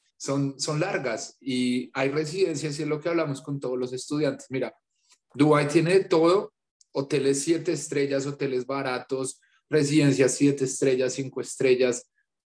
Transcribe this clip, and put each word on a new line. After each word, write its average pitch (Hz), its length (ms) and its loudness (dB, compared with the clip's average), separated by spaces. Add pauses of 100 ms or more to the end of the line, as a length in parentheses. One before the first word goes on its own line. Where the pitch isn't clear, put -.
(180)
son, 139 420 -4
son 151 200 -2
largas 160 600 -4
y 123 540 -2
hay 135 160 0
residencias 156 680 -2
y 160 40 -6
es 151 60 -4
lo 151 120 -2
que 170 80 -6
hablamos 160 340 -2
con 143 180 -8
todos 127 180 -4
los 127 140 -6
estudiantes. 143 580 -4
Mira, 123 240 -6 (600)
Dubái 147 340 4
tiene 165 260 4
de 190 100 4
todo, 175 480 4 (400)
hoteles 139 500 0
siete 165 300 0
estrellas, 139 540 -2
hoteles 127 400 -4
baratos, 131 760 -6 (300)
residencias 139 640 4
siete 143 300 2
estrellas, 127 500 0
cinco 135 260 -8
estrellas, 127 680 0 (420)